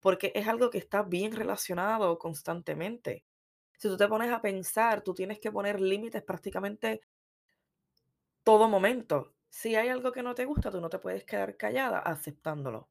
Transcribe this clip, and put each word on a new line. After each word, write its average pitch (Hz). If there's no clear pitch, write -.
Porque 190
es 208
algo 233
que 214
está 196
bien 190
relacionado 202
constantemente. 170
Si -
tú 190
te 202
pones 226
a 226
pensar, 214
tú 185
tienes 190
que 220
poner 202
límites 202
prácticamente 202
todo 220
momento. 208
Si 226
hay 226
algo 254
que 247
no 247
te 247
gusta, 285
tú 185
no 165
te 185
puedes 196
quedar 202
callada 247
aceptándolo. 147